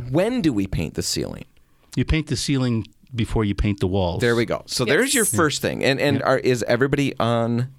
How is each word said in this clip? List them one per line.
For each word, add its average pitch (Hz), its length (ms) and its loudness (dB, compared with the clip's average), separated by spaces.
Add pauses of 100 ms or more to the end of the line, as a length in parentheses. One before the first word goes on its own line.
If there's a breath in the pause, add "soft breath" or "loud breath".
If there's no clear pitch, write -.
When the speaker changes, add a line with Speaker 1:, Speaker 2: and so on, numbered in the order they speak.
(100)
Speaker 1:
When 208 320 0
do 156 100 2
we 101 140 0
paint - 280 -4
the 85 80 -4
ceiling? 50 420 -6 (520)
Speaker 2:
You 127 80 0
paint 156 240 0
the 127 80 -2
ceiling 127 500 0 (280)
before 113 300 0
you 101 100 0
paint 101 260 0
the 98 60 2
walls. 92 340 0
Speaker 1:
There 120 160 2
we 120 80 2
go. 85 220 -2
So - 180 -4
there's 190 300 2
your 233 100 2
Speaker 3:
Yes. 202 100 0
Speaker 1:
first 156 280 2
thing. 64 200 -2
And, 135 160 2
and 143 200 2
Speaker 2:
Yeah. - 80 -4
Speaker 1:
are, 131 120 4
is 123 300 2
everybody 139 500 0
on 117 500 0 (100)